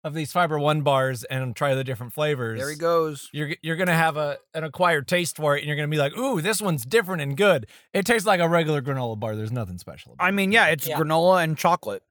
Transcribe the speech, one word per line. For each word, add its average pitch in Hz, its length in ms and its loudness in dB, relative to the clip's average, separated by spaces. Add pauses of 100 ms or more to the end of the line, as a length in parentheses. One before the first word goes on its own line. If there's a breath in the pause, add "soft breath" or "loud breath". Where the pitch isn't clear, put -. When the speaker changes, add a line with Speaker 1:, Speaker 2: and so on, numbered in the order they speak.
Speaker 1:
of 151 120 -8
these 156 180 -6
Fiber 160 260 2
One 151 240 2
bars 131 420 0
and 131 300 -6
try 139 200 0
the 131 100 -2
different 123 280 -8
flavors, 127 460 -2
Speaker 2:
There 139 120 -6
he 151 60 -10
goes. 160 560 0
Speaker 1:
you're, 151 300 -4
you're 160 140 -4
gonna 180 180 0
have 160 220 2
a, 147 220 -4 (160)
an 156 100 -6
acquired 160 420 0
taste 180 300 -2
for 147 200 2
it, 139 40 -4
and 147 80 -8
you're 147 80 -2
gonna 151 120 -4
be 156 100 -2
like, 143 180 0
"Ooh, 233 240 -2
this 208 200 -2
one's 160 240 -2
different 175 380 0
and 139 140 -4
good. 175 300 4 (280 soft breath)
It 190 120 0
tastes 226 200 2
like 190 140 4
a 170 80 4
regular 156 340 2
granola 123 360 -4
bar. 110 180 -4
There's 107 160 -6
nothing 92 260 -6
special - 360 -18
about 175 100 -2
Speaker 2:
I 185 60 4
Speaker 1:
it." - 20 -2
Speaker 2:
mean, 196 200 0
yeah, 220 160 6
it's 156 200 0
Speaker 3:
Yeah. 151 100 -2
Speaker 2:
granola 165 460 4
and 156 120 -2
chocolate 165 540 0